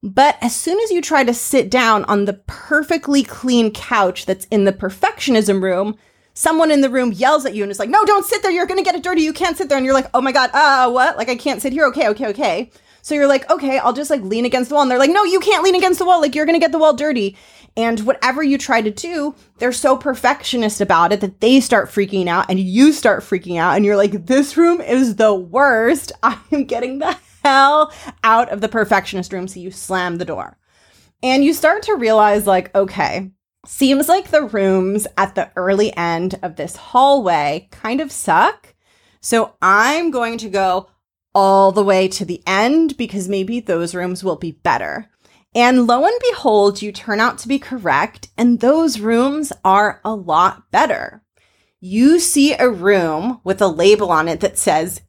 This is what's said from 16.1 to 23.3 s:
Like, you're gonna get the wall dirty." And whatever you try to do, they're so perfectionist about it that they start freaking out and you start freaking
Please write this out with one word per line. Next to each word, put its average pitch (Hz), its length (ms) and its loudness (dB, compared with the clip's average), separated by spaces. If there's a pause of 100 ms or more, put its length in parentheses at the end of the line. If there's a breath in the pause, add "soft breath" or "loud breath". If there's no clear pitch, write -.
Like, 294 120 0
you're 302 120 -2
gonna 330 140 2
get 320 120 2
the 320 80 -2
wall 311 140 4
dirty." 247 420 -4 (420 soft breath)
And 226 240 -2
whatever 254 420 -2
you 277 140 0
try 240 240 -2
to 214 100 -2
do, 302 440 -8 (220 soft breath)
they're 247 140 -2
so 262 240 0
perfectionist 247 840 -4
about 175 320 2
it 202 80 -2
that 196 180 -8
they 254 200 6
start 233 300 0
freaking 196 380 -2
out 170 220 -2
and 190 100 0
you 202 320 4
start 247 320 0
freaking 180 340 -6